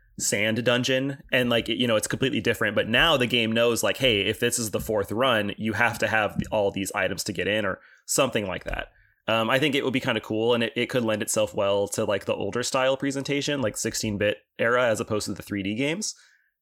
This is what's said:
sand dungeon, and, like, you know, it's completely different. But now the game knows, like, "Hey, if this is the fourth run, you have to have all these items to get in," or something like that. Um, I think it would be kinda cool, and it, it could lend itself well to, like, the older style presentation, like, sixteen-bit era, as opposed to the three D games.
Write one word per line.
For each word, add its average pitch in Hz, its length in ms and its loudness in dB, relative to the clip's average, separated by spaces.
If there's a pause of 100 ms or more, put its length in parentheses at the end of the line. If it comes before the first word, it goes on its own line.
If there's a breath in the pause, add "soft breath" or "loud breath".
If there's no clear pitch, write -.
(200)
sand 110 460 0
dungeon, 131 520 0 (140)
and, 127 180 2
like, 117 200 2
you 123 180 0
know, 113 80 4
it's 107 120 0
completely 117 340 0
different. 110 340 0
But 101 140 2
now 143 280 4
the 127 100 2
game 113 240 0
knows, 117 320 2
like, 98 140 0
"Hey, 117 240 2
if 104 180 -2
this 120 200 0
is 107 120 -4
the 107 80 -2
fourth 104 320 -2
run, 107 460 0
you 110 160 -2
have 110 260 0
to 110 80 0
have 104 340 0 (100)
all 101 200 2
these 98 220 -4
items 95 320 -2
to 101 80 -4
get 90 140 -4
in," 104 180 0
or 92 140 -4 (280 soft breath)
something 123 400 0
like 87 160 -6
that. - 240 -8 (400 soft breath)
Um, 113 220 2
I 131 100 4
think 143 160 2
it 131 80 0
would 131 100 0
be 131 60 0
kinda 123 220 0
cool, 113 320 0
and 117 100 2
it, 110 140 -2
it 120 80 0
could 123 180 0
lend 107 180 0
itself 107 320 0
well 101 360 2
to, 110 160 -2
like, 98 180 0
the - 100 -2
older 104 300 -2
style 131 320 2
presentation, 139 680 -2
like, 104 140 0
sixteen-bit 104 600 -2 (200)
era, 123 300 2
as 110 140 2
opposed 107 240 -2
to 104 80 -6
the 85 100 -10
three 101 180 -4
D 101 140 -4
games. 151 400 -2 (460 soft breath)